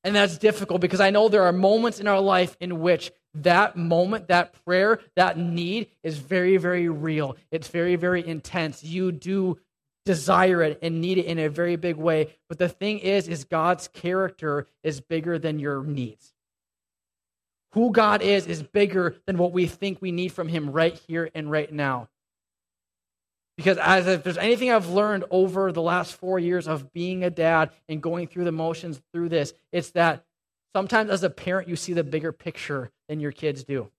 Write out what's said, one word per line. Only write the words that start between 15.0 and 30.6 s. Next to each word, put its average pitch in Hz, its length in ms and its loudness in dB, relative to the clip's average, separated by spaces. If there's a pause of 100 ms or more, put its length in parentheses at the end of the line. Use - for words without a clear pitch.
bigger 165 360 -4
than 156 220 -4
your 139 240 -6
needs. 127 500 -8 (1400)
Who 233 180 2
God 208 300 4
is, 190 260 2
is 160 160 -8
bigger 185 600 0
than 185 120 -4
what 175 140 2
we 180 160 0
think 196 340 -8
we 180 120 -6
need 180 160 -4
from 170 180 -8
him 156 240 -4
right 165 240 2 (120)
here 165 280 -6
and 151 160 -8
right 151 200 -2
now. 135 360 -4 (1500)
Because 170 200 2
as 175 300 4
if 180 160 0
there's 175 140 -4
anything 233 340 2
I've 202 160 2
learned 196 420 0
over 185 420 2
the 165 100 -2
last 175 340 -2
four 185 240 -2
years 175 280 -2
of 147 260 -6
being 180 300 -4
a 175 60 0
dad 165 420 2 (180)
and 156 120 -6
going 170 260 -4
through 180 180 -6
the 170 60 0
motions 165 500 -6 (100)
through 170 180 -4
this, 156 240 0 (200)
it's 175 180 -4
that 170 340 0 (480)